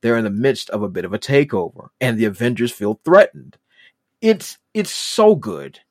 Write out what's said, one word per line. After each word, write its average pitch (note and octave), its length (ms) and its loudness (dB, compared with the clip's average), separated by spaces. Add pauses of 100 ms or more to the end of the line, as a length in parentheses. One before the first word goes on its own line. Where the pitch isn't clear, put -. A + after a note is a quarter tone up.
they're A#2 160 2
in A2+ 60 0
the G#2+ 60 -2
midst A#2 400 -2
of G#2 140 -4
a G2 60 -6
bit F2+ 160 -6
of F2+ 80 -6
a G#2+ 60 -6
takeover, C#3 680 -2 (140)
and A#2+ 180 -2
the A2+ 60 2
Avengers A#2 460 -2
feel G#2 340 -4
threatened. E3 520 4 (640)
It's, A3 360 0 (160)
it's G#3 200 -6
so G#3+ 420 2
good. E2 440 -10 (120)